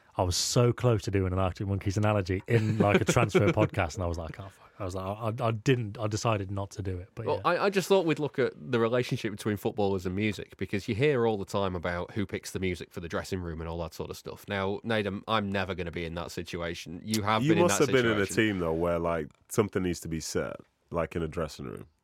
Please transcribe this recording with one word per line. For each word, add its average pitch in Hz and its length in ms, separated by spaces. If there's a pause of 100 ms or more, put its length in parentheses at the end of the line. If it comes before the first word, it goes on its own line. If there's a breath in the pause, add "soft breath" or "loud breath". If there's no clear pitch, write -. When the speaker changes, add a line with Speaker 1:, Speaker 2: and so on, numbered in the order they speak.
(160 soft breath)
Speaker 1:
I 104 60
was 90 140
so 120 360
close 117 300
to - 80
doing 95 220
an 92 80
Arctic 95 260
Monkeys 98 300
analogy 104 500
in, 110 320
like, 104 220
a 110 40
transfer 110 440
<laughs> 82 40
podcast, 101 440
and 92 80
I - 20
was 85 120
like, 80 200
"Oh, 98 60
fuck." - 160 (180)
I 104 60
was 92 120
like, 92 100
I, 113 420
I - 40
didn't, 113 480
I 110 80
decided 104 420
not 98 220
to - 100
do 92 140
it, 90 180
but 113 120
Speaker 2:
Well, 135 180
Speaker 1:
yeah. 156 60
Speaker 2:
I, 175 160
I 208 40
just 196 160
thought 190 180
we'd 151 140
look 147 220
at 120 160
the 127 240
relationship 120 500
between 104 260
footballers 98 500
and 92 100
music, 104 400
because 101 320
you 113 80
hear 127 280
all 113 120
the 98 80
time 98 320
about 87 360
who 101 140
picks - 240
the 101 80
music 92 320
for - 80
the 85 80
dressing 92 340
room 82 200
and 82 80
all 85 140
that 80 120
sort - 160
of - 60
stuff. - 320
Now, 101 360
Nedum, 104 440
I'm 104 240
never 95 220
gonna 85 180
be 85 120
in 82 100
that 85 180
situation. 85 720
You 107 180
have 110 200
Speaker 3:
You 147 80
Speaker 2:
been 165 80
in 170 60
Speaker 3:
must - 140
Speaker 2:
that 147 120
Speaker 3:
have - 40
been 123 120
in 107 120
a 98 80
Speaker 2:
situation. 110 280
Speaker 3:
team, 92 60
though, 82 120
where, 85 260
like, 85 300 (220)
something 101 340
needs 87 160
to - 80
be 80 100
said, 73 380 (340)
like, 82 240
in 85 80
a 80 60
dressing 76 380
room. 50 200 (180)